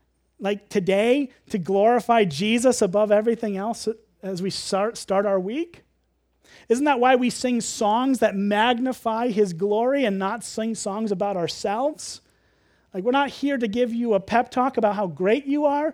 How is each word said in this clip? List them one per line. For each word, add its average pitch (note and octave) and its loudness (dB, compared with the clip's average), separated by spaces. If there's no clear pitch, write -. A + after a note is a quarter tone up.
like, G3+ -4
today, G#3+ 2
to A3 -2
glorify G#3+ 4
Jesus A3 2
above G#3 2
everything G#3+ 2
else A3 -6
as F3+ -8
we F#3+ -4
start, G3+ -2
start G3+ 0
our G3 2
week? B3+ -6
Isn't B3+ 2
that C#4 2
why B3+ 6
we B3 0
sing B3 -2
songs A#3 0
that G3+ 2
magnify A3+ 0
his G3+ 2
glory A3 0
and G3 0
not G3+ -4
sing A3 -6
songs G#3 -4
about G3+ -2
ourselves? G#3+ -4
Like, F#3 -6
we're A#3+ 2
not C#4 2
here C#4 -2
to A#3 -2
give A#3 -2
you A#3 0
a G3 2
pep A3+ 0
talk C4 -2
about G#3 2
how G3+ -2
great F#3+ 0
you D4 0
are. D4 0